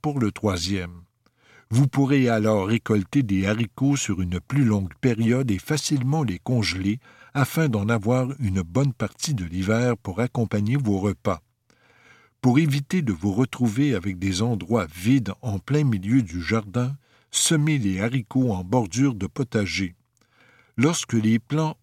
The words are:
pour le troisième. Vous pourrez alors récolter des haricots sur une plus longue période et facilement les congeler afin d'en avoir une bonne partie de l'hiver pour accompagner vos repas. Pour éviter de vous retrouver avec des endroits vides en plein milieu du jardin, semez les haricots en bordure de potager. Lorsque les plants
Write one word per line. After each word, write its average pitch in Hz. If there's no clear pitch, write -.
pour 147
le 107
troisième. 90
Vous 131
pourrez 135
alors 107
récolter 110
des 98
haricots 117
sur 95
une 90
plus 139
longue 101
période 120
et 95
facilement 143
les 95
congeler 101
afin 151
d'en 107
avoir 117
une 95
bonne 117
partie -
de 101
l'hiver 107
pour 90
accompagner 113
vos 107
repas. 95
Pour 123
éviter 151
de 120
vous 90
retrouver 123
avec 92
des 95
endroits 107
vides 110
en 101
plein 151
milieu 113
du 90
jardin, 110
semez 151
les 98
haricots 123
en 92
bordure 113
de 95
potager. 95
Lorsque 156
les 113
plants 156